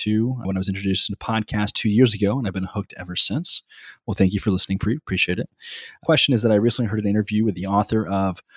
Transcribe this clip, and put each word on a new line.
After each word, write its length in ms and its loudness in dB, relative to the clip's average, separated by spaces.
to 320 0
when 100 -2
I 60 -2
was 80 -2
introduced 380 -2
to 60 -4
the 40 -10
podcast 560 -2
two 160 -2
years 240 6
ago, 260 0
and 80 -2
I've 60 -2
been 180 -4
hooked 280 -6
ever 180 -10
since." 460 -2
Well, 100 -2
thank 200 2
you 40 2
for 120 0
listening, 280 0
Preet. 200 -2
Appreciate 400 -2
it. 100 -6
Question 300 2
is 80 2
that 100 4
I 40 6
recently 340 2
heard 100 -2
an 80 0
interview 380 2
with 80 0
the 100 -6
author 420 0
of 360 -2